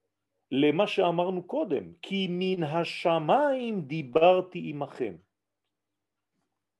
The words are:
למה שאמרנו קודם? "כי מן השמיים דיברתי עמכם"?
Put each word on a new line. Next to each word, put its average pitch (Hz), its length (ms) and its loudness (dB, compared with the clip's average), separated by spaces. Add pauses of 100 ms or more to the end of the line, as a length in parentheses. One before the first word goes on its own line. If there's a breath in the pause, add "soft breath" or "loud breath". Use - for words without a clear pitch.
(500)
למה 147 360 4
שאמרנו 180 560 0
קודם? 175 500 -4 (100)
"כי 196 280 -4
מן 185 320 -2
השמיים 180 1160 0
דיברתי 160 920 2
עמכם"? 135 460 -6 (1600)